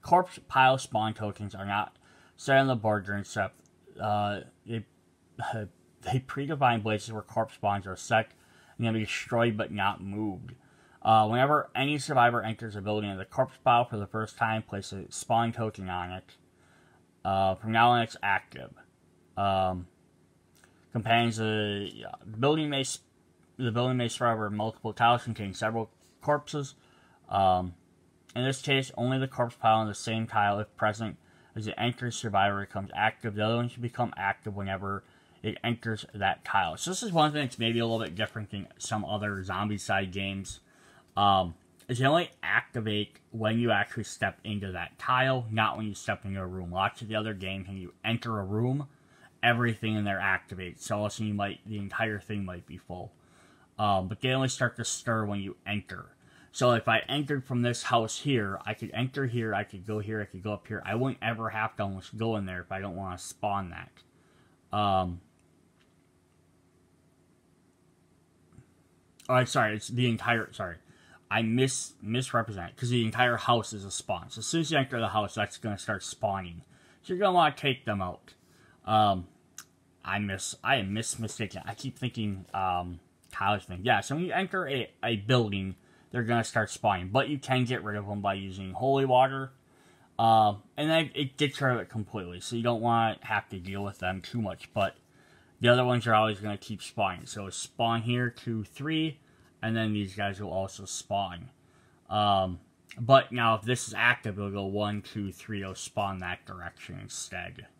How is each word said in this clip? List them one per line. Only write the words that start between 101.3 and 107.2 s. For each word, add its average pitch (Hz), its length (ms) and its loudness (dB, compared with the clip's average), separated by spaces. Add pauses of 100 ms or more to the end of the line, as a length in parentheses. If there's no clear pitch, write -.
Um, 98 520 4 (360)
but 123 360 6
now 117 240 4
if 101 60 -4
this 123 260 -2
is 107 40 -12
active, 107 460 2
it'll 101 140 -4
go 98 120 -2
one, 104 380 -2
two, 101 300 -6
three. 101 300 -8
It'll 95 120 -8
spawn 98 440 -4
that 90 280 -8
direction 90 560 -14
instead. 90 640 -12 (140)